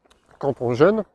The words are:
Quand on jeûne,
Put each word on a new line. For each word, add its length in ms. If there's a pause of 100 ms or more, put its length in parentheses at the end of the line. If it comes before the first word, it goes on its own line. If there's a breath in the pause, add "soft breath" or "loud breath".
(380)
Quand 240
on 120
jeûne, 420